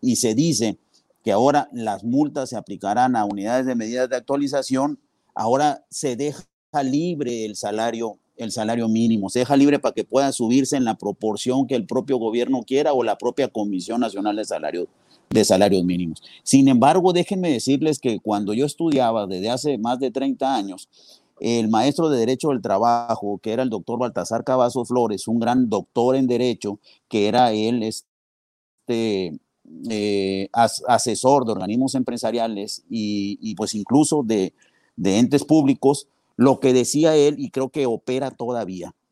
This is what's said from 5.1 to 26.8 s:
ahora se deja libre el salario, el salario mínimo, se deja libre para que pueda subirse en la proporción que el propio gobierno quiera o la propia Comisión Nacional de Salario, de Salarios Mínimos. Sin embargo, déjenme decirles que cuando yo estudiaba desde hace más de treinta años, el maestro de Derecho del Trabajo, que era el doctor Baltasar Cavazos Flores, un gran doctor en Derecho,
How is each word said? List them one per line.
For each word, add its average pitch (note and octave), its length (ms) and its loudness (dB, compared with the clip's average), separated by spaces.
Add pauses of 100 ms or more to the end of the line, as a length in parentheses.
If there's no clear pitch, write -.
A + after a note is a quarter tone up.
ahora C3 540 0
se C3 260 -6
deja C#3 300 -6 (380)
libre C#3 600 -2
el G#2+ 120 -8
salario, A2+ 640 -4 (200)
el A2+ 140 -8
salario A2+ 360 -2
mínimo, A2 420 0
se A#2+ 100 -2
deja C3+ 180 2
libre C#3+ 220 4
para - 160 -2
que A2 80 -2
pueda C3+ 280 0
subirse B2+ 460 0
en B2+ 80 0
la A2 100 -2
proporción A2 720 -2
que B2+ 100 -4
el G#2+ 120 -4
propio B2+ 300 -2
gobierno A#2+ 440 -2
quiera C#3+ 320 0
o B2+ 100 2
la G#2+ 140 -2
propia B2 300 -2
Comisión G#2 520 -4
Nacional G#2 360 -2
de G#2+ 100 -6
Salario, D#2 420 -6 (420)
de A2 140 4
Salarios G2 400 4
Mínimos. F2 400 -2 (200)
Sin C3+ 260 6
embargo, D3+ 420 4
déjenme F3+ 400 0
decirles C#3 480 0
que A2+ 200 -2
cuando G#2 340 -2
yo B2+ 120 0
estudiaba B2+ 640 0
desde F#2+ 220 -4
hace C3 280 -2
más A#2 220 -2
de C3 120 -2
treinta C3+ 440 -2
años, G2 320 -8 (520)
el A#2 280 0
maestro C3+ 420 2
de C3 100 2
Derecho B2 300 0
del B2+ 120 -2
Trabajo, A2 800 2
que A2 120 -6
era A#2+ 120 0
el B2+ 60 -2
doctor A2 300 -6
Baltasar A2+ 440 -2
Cavazos B2+ 440 2
Flores, A#2 400 0
un A2+ 120 0
gran A#2+ 280 2
doctor A#2 480 0
en C3 120 2
Derecho, A#2+ 520 -2 (300)